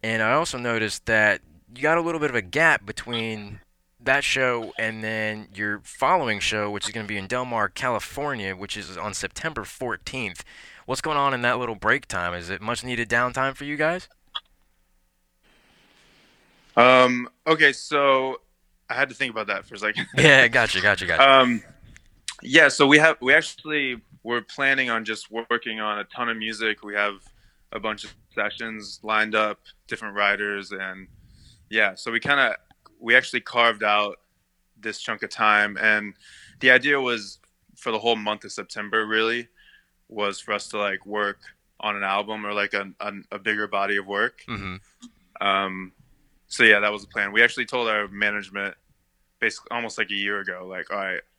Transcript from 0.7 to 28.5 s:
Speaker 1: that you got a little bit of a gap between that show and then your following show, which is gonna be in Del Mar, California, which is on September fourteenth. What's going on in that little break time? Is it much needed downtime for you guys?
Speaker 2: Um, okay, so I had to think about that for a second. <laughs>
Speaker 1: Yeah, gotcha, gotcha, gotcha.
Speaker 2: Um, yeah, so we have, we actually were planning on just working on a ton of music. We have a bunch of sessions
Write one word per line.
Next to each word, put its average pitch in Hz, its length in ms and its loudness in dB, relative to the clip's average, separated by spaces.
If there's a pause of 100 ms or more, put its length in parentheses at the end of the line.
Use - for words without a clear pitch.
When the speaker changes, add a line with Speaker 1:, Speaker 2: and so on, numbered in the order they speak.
Speaker 1:
that 107 340 4 (340)
you 131 60 -10
got 156 160 4
a 170 40 0
little 165 200 -2
bit 147 80 0
of 123 80 -2
a 110 40 0
gap 139 440 2
between 107 760 -8 (460)
that 135 180 4
show 120 540 0
and 110 260 -4
then 107 500 -4
your 104 300 -4
following 131 560 0
show, 104 320 -2
which 101 140 -6
is 107 60 -8
gonna 107 160 -8
be 104 100 -6
in 95 100 -8
Del 127 180 -2
Mar, 113 240 0
California, 120 880 -4
which 98 220 -10
is 92 200 -12
on 95 160 -6
September 127 500 -6
fourteenth. 113 800 -8 (420)
What's 131 160 -4
going 151 160 0
on 139 160 2
in 123 100 -2
that 123 160 2
little 113 160 -4
break 113 320 0
time? 87 260 -2
Is 87 160 -8
it 95 120 -6
much 117 220 -4
needed 117 260 -4
downtime 123 460 0
for - 100 -12
you 147 120 -8
guys? 165 320 -2 (2750)
Speaker 2:
Um, 123 540 6 (180)
okay, 156 240 6
so 135 720 0 (480)
I 123 60 -4
had 135 140 0
to 120 60 -16
think 131 160 -4
about 107 160 -6
that 98 180 -4
for - 100 -18
a - 40 -12
second. 107 320 -4
<laughs> - 60 -4
Speaker 1:
Yeah, 135 300 8
gotcha, 113 340 2
gotcha, 95 240 2
gotcha. 92 240 6 (120)
Speaker 2:
Um, 120 200 2 (800)
yeah, 147 260 6
so 139 200 4
we 147 100 8
have, 156 240 4
we 131 120 4
actually 147 680 -2 (220)
were 120 180 -2
planning 135 480 -2
on 113 160 -2
just 107 260 -8
working 113 480 -4
on 107 200 -4
a 104 60 -6
ton 120 240 -6
of 113 80 -4
music. 110 460 -4
We 104 120 -8
have 104 200 -2 (560)
a 107 80 -8
bunch 107 240 -8
of - 100 -16 (200)
sessions 107 680 -8